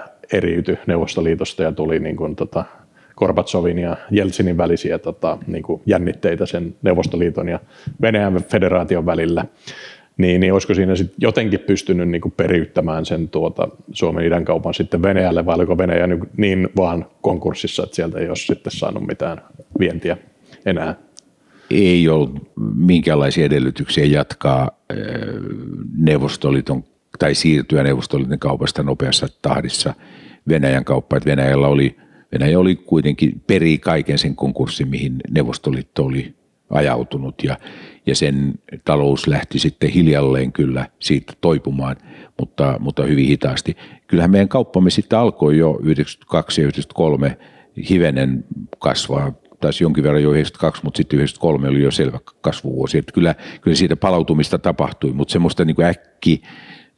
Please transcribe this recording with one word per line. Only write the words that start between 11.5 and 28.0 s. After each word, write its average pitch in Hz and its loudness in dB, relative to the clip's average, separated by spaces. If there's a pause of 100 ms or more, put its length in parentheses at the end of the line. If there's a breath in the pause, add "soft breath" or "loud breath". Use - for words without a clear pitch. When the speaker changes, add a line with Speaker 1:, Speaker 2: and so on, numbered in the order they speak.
Speaker 1:
pystynyt 90 0
niin 85 -2
kuin 82 -6
periyttämään 80 0
sen, 82 -4
tuota, 82 -2 (240)
Suomen 82 -2
idänkaupan 82 -2
sitten 85 -2
Venäjälle, 90 2
vai 85 0
oliko 87 0
Venäjä 87 2
niin, 87 -2 (140)
niin 95 2
vaan 87 0 (140)
konkurssissa, 90 -4
että - -8
sieltä 82 -4
ei 87 -4
olisi - -8
sitten - -4
saanut - -6
mitään - -8 (360)
vientiä 85 -2 (500 loud breath)
enää? 87 -2 (760 soft breath)
Speaker 2:
Ei 87 4
ollut 71 0 (240)
minkäänlaisia 78 2
edellytyksiä 71 0
jatkaa, 71 0 (220)
ö, - -6 (1040)
Neuvostoliiton 69 2 (340)
tai 73 2
siirtyä 76 2
Neuvostoliiton 67 0